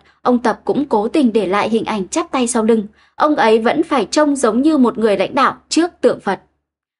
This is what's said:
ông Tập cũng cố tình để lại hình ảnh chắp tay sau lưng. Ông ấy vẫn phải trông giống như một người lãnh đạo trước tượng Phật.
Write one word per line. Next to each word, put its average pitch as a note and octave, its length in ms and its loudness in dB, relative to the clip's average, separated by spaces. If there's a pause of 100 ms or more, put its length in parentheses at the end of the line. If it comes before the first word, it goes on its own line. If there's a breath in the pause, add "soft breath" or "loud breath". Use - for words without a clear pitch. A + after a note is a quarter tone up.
(220 soft breath)
ông B3 160 2
Tập G#3+ 260 -2
cũng A3 200 -2
cố A3 240 -2
tình B3+ 240 0
để G#3 140 0
lại G3+ 220 -2
hình A3 160 -2
ảnh G3 240 -6
chắp E4+ 220 -6
tay B3+ 160 -2
sau A3+ 180 -2
lưng. A3 220 2 (280 soft breath)
Ông D4+ 220 0
ấy A3 220 4
vẫn A3 240 0
phải B3 280 -2
trông D4+ 260 2
giống A#3+ 260 0
như D#4 160 2
một A#3 200 2
người G#3+ 180 0
lãnh F#3 180 -4
đạo B3+ 220 0 (120)
trước E4+ 220 0 (100)
tượng - 200 0
Phật. F#3+ 200 -4 (580)